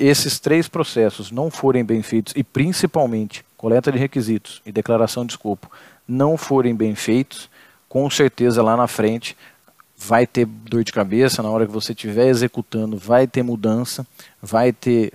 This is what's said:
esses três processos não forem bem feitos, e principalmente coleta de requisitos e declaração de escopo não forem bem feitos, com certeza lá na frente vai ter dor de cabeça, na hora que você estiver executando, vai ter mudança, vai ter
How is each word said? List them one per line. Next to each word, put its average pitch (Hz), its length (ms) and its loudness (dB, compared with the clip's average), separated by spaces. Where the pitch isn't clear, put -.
esses 139 360 2
três 160 300 0
processos 110 640 -2
não 135 200 -4
forem 127 340 2
bem 110 180 0
feitos, 110 340 -4
e 139 80 0
principalmente 131 1000 -2
coleta 120 360 2
de 127 60 -2
requisitos 117 680 -4
e 107 80 -14
declaração 113 520 0
de 120 100 -10
escopo - 360 -8
não 139 300 0
forem 127 360 0
bem 110 200 0
feitos, - 560 -2
com 135 220 0
certeza 123 520 2
lá 110 140 2
na 120 100 2
frente 113 500 -4
vai 117 240 2
ter 120 200 0
dor 110 360 -4
de - 100 -6
cabeça, 110 500 0
na 107 80 -4
hora 110 160 2
que 104 60 -8
você 107 200 -6
estiver 110 360 0
executando, 117 680 -2
vai 120 300 2
ter 123 160 -2
mudança, 120 640 -2
vai 113 320 2
ter 113 420 0